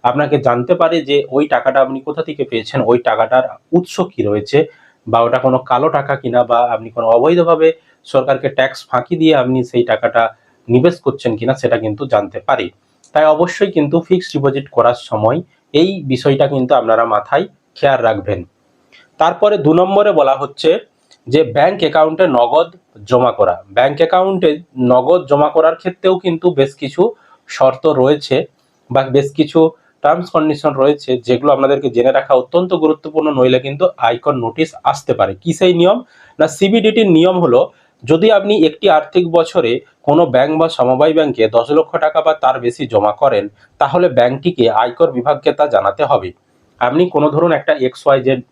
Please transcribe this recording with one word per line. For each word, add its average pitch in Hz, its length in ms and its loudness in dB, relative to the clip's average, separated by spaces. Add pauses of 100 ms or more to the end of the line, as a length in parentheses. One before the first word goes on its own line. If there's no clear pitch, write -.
আপনাকে 139 340 0
জানতে 123 360 0
পারে 170 280 0
যে 139 140 -2 (140)
ওই 139 160 0
টাকাটা 131 340 -2
আপনি 135 200 -2
কোথা 147 220 -8
থেকে 147 220 -8
পেয়েছেন, 117 420 -6
ওই 120 120 2
টাকাটার 117 460 0 (280)
উৎস 180 280 -2
কি 180 220 -6
রয়েছে, 104 360 -2 (480)
বা 113 140 0
ওটা 117 180 0
কোনো 127 200 0
কালো 131 300 -2
টাকা 143 280 -2
কিনা, 123 280 -2
বা 120 140 2 (140)
আপনি 113 180 -6
কোনো 113 180 -4
অবৈধভাবে 160 600 2 (380)
সরকারকে 135 420 -2
ট্যাক্স 131 380 -2
ফাঁকি 123 300 -4
দিয়ে 160 200 2
আপনি 127 280 0
সেই 120 200 -2
টাকাটা 117 380 0 (460)
নিবেশ 147 320 2
করছেন 123 360 -4
কিনা, 117 180 -2
সেটা 120 240 -2
কিন্তু 107 280 -6
জানতে 104 340 -2
পারে। 120 260 -4 (480)
তাই 151 100 2
অবশ্যই 170 480 0
কিন্তু 147 280 0
ফিক্সড 180 320 -4
ডিপোজিট 139 380 -2
করার 120 300 0
সময় 113 380 -2 (360)
এই 170 160 2 (160)
বিষয়টা 135 400 0
কিন্তু 135 280 -2
আপনারা 113 300 2
মাথায় 117 400 -2 (300)
খেয়াল 135 260 0
রাখবেন। 104 400 -2 (800)
তারপরে 190 400 0
দু 151 140 2
নম্বরে 196 400 2
বলা 139 220 2
হচ্ছে 139 360 -4 (560)
যে 135 180 2
ব্যাংক 147 340 0
অ্যাকাউন্টে 160 480 0
নগদ 135 420 0 (360)
জমা 123 280 2
করা। 90 220 0 (160)
ব্যাংক 131 260 0
অ্যাকাউন্টে 180 540 0 (300)
নগদ 127 460 2
জমা 147 220 2
করার 160 280 0
ক্ষেত্রেও 185 420 -2
কিন্তু 175 320 -4
বেশ 139 240 -2
কিছু 147 280 -4 (460)
শর্ত - 380 -2
রয়েছে 139 500 0 (540)
বা 131 120 2
বেশ 135 300 0
কিছু 160 280 0 (440)
টার্মস 175 260 0
কন্ডিশন 156 440 0
রয়েছে, 139 440 0
যেগুলো 123 340 0
আপনাদেরকে 135 380 0
জেনে 123 220 2
রাখা 135 220 0
অত্যন্ত 170 400 0
গুরুত্বপূর্ণ, 156 560 -2
নইলে 127 300 2
কিন্তু 143 240 -6 (140)
আয়কর 120 360 -2
নোটিশ 123 340 -4 (160)
আসতে 139 300 -4
পারে। 98 200 0
কি 165 180 -8
সেই 180 220 2
নিয়ম? 180 240 2 (400)
না, 156 100 2
সিবিডিটির 214 640 2
নিয়ম 175 300 4
হলো, 123 200 4 (440)
যদি 160 260 2
আপনি 208 240 2 (120)
একটি 156 240 -2
আর্থিক 160 400 2
বছরে 160 420 0 (300)
কোনো 151 240 2
ব্যাংক 135 320 0
বা 165 100 2
সমবায় 139 460 0
ব্যাংকে 147 340 0
দশ 117 220 0
লক্ষ 156 260 0
টাকা 156 240 0
বা 160 140 0
তার 131 260 0
বেশি 120 260 -6
জমা 104 260 0
করেন, 104 320 0 (360)
তাহলে 165 280 0
ব্যাংকটিকে, 139 640 0
আয়কর 120 420 0
বিভাগকে 135 400 -2
তা 147 140 0
জানাতে 101 380 0
হবে। 110 240 -2 (520)
আপনি 147 280 0
কোনো, 151 220 0
ধরুন, 165 220 0
একটা 151 220 -2
এক্স 131 280 -4
ওয়াই 135 200 2
জেড 135 180 -2 (120)